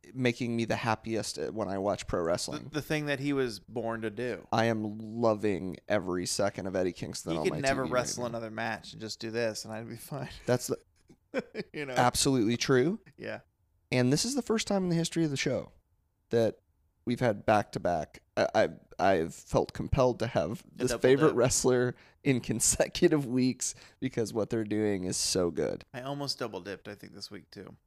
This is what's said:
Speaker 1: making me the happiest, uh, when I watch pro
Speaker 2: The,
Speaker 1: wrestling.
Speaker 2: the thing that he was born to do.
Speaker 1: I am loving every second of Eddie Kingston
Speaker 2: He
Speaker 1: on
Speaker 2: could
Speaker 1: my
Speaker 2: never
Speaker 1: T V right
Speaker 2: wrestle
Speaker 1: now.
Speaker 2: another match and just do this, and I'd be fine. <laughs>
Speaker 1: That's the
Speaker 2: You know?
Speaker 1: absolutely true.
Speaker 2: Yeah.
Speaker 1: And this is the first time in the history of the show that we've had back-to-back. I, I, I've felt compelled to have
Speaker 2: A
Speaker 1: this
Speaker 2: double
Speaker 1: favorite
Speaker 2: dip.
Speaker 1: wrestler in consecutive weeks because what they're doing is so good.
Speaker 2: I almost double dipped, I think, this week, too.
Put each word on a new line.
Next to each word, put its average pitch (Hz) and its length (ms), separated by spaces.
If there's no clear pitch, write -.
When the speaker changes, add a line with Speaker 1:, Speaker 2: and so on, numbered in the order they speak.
Speaker 1:
making 120 420
me 117 100
the 120 100
happiest, 113 640
uh, 73 80
when 98 200
I 98 120
watch 95 260
pro 95 140
Speaker 2:
The, 85 60
Speaker 1:
wrestling. 123 460
Speaker 2:
the 147 120
thing 151 240
that 139 120
he 143 140
was 123 240
born 113 460
to 107 80
do. 113 400
Speaker 1:
I 113 140
am 107 340
loving 107 800
every 90 380
second 98 400
of 92 80
Eddie 92 180
Kingston - 380
Speaker 2:
He 80 80
Speaker 1:
on 78 60
Speaker 2:
could 175 80
Speaker 1:
my 156 80
Speaker 2:
never 135 200
Speaker 1:
T 123 60
V 123 60
right 123 80
Speaker 2:
wrestle 123 240
Speaker 1:
now. 117 40
Speaker 2:
another 113 220
match 110 400
and 107 100
just 110 180
do 110 120
this, 110 340
and 110 80
I'd 113 160
be 117 60
fine. 131 420
<laughs> - 80
Speaker 1:
That's 127 220
the - 100
Speaker 2:
You 147 140
know? 131 80
Speaker 1:
absolutely 123 600
true. 143 420
Speaker 2:
Yeah. 107 220
Speaker 1:
And 127 220
this 156 100
is 247 120
the 254 80
first 220 240
time 196 160
in 180 60
the 165 60
history 165 300
of 147 60
the 139 60
show 123 340
that 113 280
we've 120 160
had 107 220
back-to-back. 92 760
I, - 160
I, 95 160
I've 90 340
felt - 400
compelled - 460
to 113 80
have 101 340
Speaker 2:
A - 220
Speaker 1:
this 123 80
Speaker 2:
double 117 100
Speaker 1:
favorite 139 280
Speaker 2:
dip. 117 80
Speaker 1:
wrestler 123 580
in 131 160
consecutive - 880
weeks 127 480
because 120 320
what 107 200
they're 113 120
doing 104 420
is 92 120
so 90 320
good. 60 420
Speaker 2:
I 123 100
almost 143 360
double 104 240
dipped, 95 260
I 104 60
think, - 220
this 98 160
week, 98 180
too. - 240